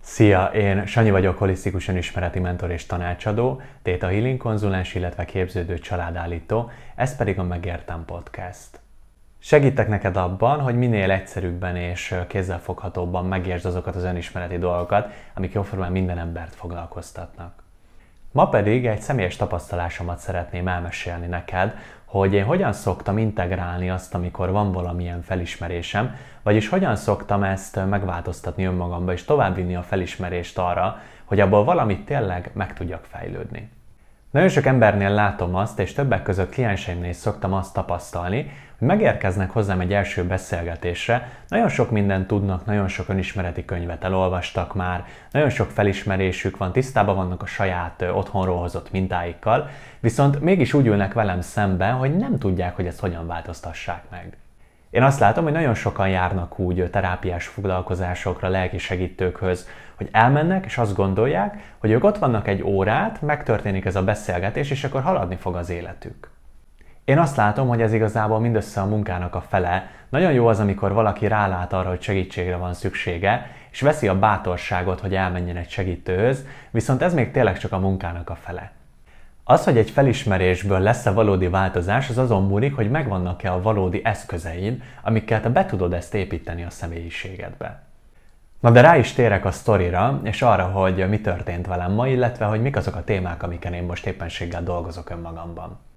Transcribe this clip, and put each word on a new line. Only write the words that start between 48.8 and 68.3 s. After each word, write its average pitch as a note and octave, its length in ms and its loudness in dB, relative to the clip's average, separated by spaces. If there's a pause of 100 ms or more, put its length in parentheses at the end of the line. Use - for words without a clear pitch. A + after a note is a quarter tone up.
mintáikkal, F#2+ 800 0 (300)
viszont C#3 420 4
mégis E3 320 4
úgy C#3 140 6
ülnek G2+ 260 2
velem G2 280 0
szemben, F#2+ 520 0
hogy C3 220 0
nem A#3 220 0
tudják, F2+ 380 0
hogy F#2 100 -2
ezt E2+ 140 -8
hogyan E2+ 280 -4
változtassák E2+ 840 -10
meg. F2 280 -16 (520)
Én A#2+ 140 4
azt C#3 160 4
látom, A2 240 4
hogy D3+ 100 0
nagyon D3+ 200 0
sokan G2 360 -2
járnak F2+ 500 -2
úgy, F2+ 200 0
ö, F2+ 100 0
terápiás F2+ 580 -2
foglalkozásokra, F#2 1000 -4
lelki F#2 300 0
segítőkhöz, F2+ 880 -2 (280)
hogy - 160 -8
elmennek, D3+ 540 4
és - 120 -6
azt G#2+ 180 0
gondolják, A#2+ 840 0
hogy G#2+ 140 2
ők A#2 120 4
ott G#3 140 4
vannak A#2+ 300 0
egy G2 160 0
órát, G#2 580 0
megtörténik G#2+ 640 0
ez F#2 100 -2
a F#2+ 80 2
beszélgetés, G2+ 680 -2
és C#3 120 -2
akkor C3+ 180 -2
haladni B2+ 340 0
fog F#2 200 -6
az F2 140 -6
életük. F2 600 -10 (760)
Én C#3 140 6
azt D3+ 160 2
látom, G#2+ 320 4
hogy A#2+ 140 2
ez A2 120 4
igazából A2 460 2